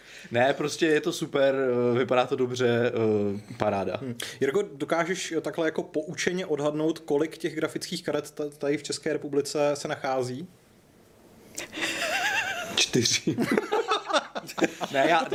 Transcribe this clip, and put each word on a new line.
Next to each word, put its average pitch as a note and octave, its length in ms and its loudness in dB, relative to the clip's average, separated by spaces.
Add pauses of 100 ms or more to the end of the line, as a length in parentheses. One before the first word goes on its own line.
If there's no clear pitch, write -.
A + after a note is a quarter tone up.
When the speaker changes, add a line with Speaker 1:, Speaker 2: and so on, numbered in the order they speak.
(320)
Speaker 1:
Ne, B2+ 220 4
prostě D3+ 320 -2
je D#3 160 6
to D#3+ 120 -2
super, C#3 420 2 (400)
eh, - 40 4
vypadá B2+ 260 4
to C3+ 100 -4
dobře, B2 320 0 (200)
eh, G#2+ 680 0
paráda. G2 440 0
Speaker 2:
Hm. B2+ 140 -8 (240)
Jirko, C#3+ 220 2 (120)
dokážeš E3 680 -2
takhle D#3+ 260 -2
jako D3+ 160 -2
poučeně F3+ 640 -2
odhadnout, D3+ 540 0
kolik D3 380 0
těch D3+ 180 -4
grafických D#3 480 -4
karet D3 280 -2
ta-, D3+ 260 -6
tady C#3+ 200 0
v C#3+ 60 -6
České - 300 -2
republice D3 600 0
se C#3+ 140 -4
nachází? C3 600 -2 (2250)
Speaker 1:
Čtyři. - 680 2
<laughs> - 40 -2 (1500)
Ne, C3+ 160 6
já, E3 260 4